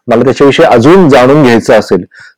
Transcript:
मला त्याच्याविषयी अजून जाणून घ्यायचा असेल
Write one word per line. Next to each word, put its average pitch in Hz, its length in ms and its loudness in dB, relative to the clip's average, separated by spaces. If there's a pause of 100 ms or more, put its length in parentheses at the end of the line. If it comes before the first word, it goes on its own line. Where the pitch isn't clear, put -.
मला 117 180 -2
त्याच्याविषयी 143 420 0
अजून 147 420 2
जाणून 135 340 2
घ्यायचा 117 360 0
असेल 92 260 -4 (320)